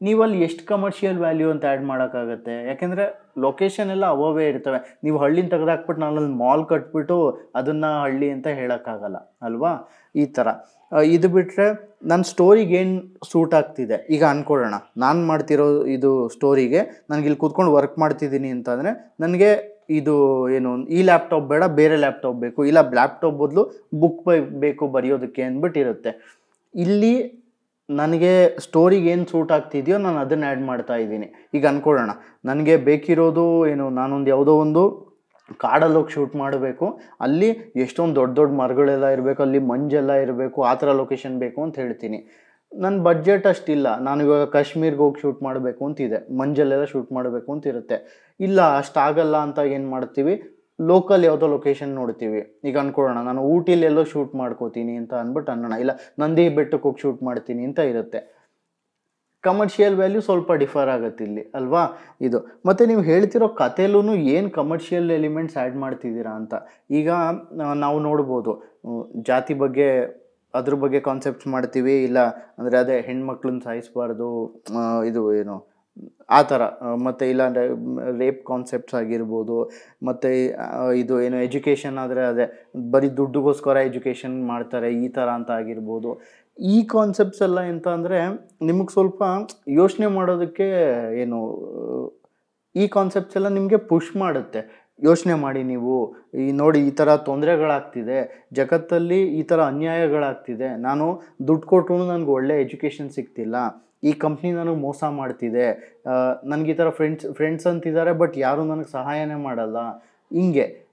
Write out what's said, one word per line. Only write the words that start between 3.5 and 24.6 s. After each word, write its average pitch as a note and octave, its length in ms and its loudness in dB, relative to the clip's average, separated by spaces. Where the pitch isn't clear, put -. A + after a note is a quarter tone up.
ಎಲ್ಲ F#3+ 160 0
ಅವವೇ D#3 420 0
ಇರ್ತವೆ. C3 560 -4
ನೀವು D3+ 140 0
ಹಳ್ಳಿನ D#3 280 2
ತೆಗ್ದಾಕ್ಬಿಟ್ಟು D#3+ 580 -2
ನಾನು D3+ 120 -2
ಅಲ್ಲಿ D3 160 -2
ಮಾಲ್ C3 340 2
ಕಟ್ಬಿಟ್ಟು D#3 720 0
ಅದನ್ನ D3+ 320 -2
ಹಳ್ಳಿ C#3 300 -2
ಅಂತ C3+ 160 -6
ಹೇಳೋಕ್ಕಾಗಲ್ಲ A#2+ 680 -6
ಅಲ್ವಾ? B2 480 -4
ಈ D3 100 2
ಥರ, A#2+ 220 -2
ಆ, D3+ 80 4
ಇದು E3 280 4
ಬಿಟ್ರೆ F#3+ 760 0
ನನ್ನ F3 200 2
ಸ್ಟೋರಿಗೆ F3+ 520 4
ಏನು F#3 460 -2
ಸೂಟ್ E3 240 2
ಆಗ್ತಿದೆ, C3 560 0
ಈಗ D#3 140 2
ಅನ್ಕೊಳ್ಳೋಣ C#3+ 500 0
ನಾನು D3+ 300 2
ಮಾಡ್ತಿರೋ D3 580 2
ಇದು C3 440 0
ಸ್ಟೋರಿಗೆ C#3 800 0
ನನಗೆ D3 140 -2
ಇಲ್ಲಿ D3 120 0
ಕೂತ್ಕೊಂಡು D#3 360 2
ವರ್ಕ್ C#3+ 260 2
ಮಾಡ್ತಿದ್ದೀನಿ C#3 500 -2
ಅಂತಂದ್ರೆ B2 720 -6
ನನಗೆ G3 520 4
ಇದು C#3 600 2
ಏನು B2+ 360 -2
ಈ F3 160 2
ಲ್ಯಾಪ್‌ಟಾಪ್ E3+ 420 4
ಬೇಡ, D3 200 2
ಬೇರೆ D#3 320 4
ಲ್ಯಾಪ್‌ಟಾಪ್ C3 400 0
ಬೇಕು, A#2+ 280 -2
ಇಲ್ಲ D3 260 6
ಲ್ಯಾಪ್‌ಟಾಪ್ C3+ 480 2
ಬದಲು D3+ 560 0
ಬುಕ್ E3 320 0
ಬೈ-, E3+ 140 6
ಬೇಕು C#3 480 -2